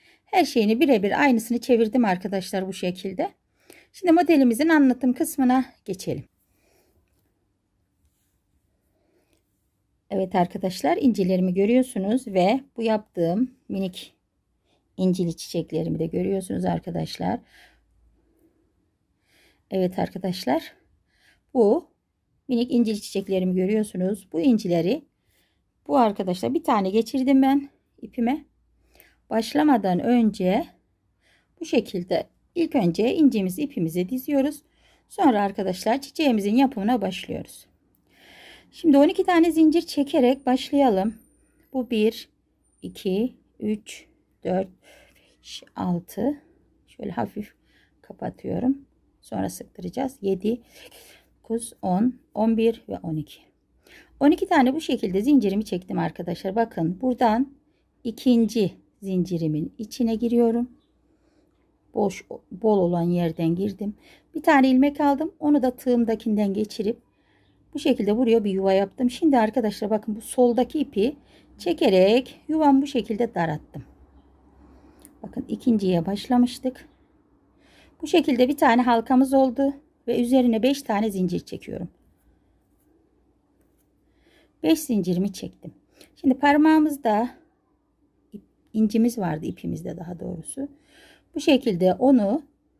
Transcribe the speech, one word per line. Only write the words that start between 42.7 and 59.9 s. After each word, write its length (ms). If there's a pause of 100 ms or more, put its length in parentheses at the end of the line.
iki, 520 (260)
üç, 460 (380)
dört, 260 (720)
beş, 220 (120)
altı. 640 (460)
Şöyle 240
hafif 420 (480)
kapatıyorum. 840 (380)
Sonra 260
sıktıracağız. 720
Yedi, 400 (840)
dokuz, 380
on, 320 (200)
on 240
bir 320
ve 140
on 120
iki. 240 (800)
On 120
iki 160
tane 260
bu 80
şekilde 400
zincirimi 440
çektim 340
arkadaşlar. 560
Bakın 460
buradan 520 (500)
ikinci 680 (300)
zincirimin 760
içine 380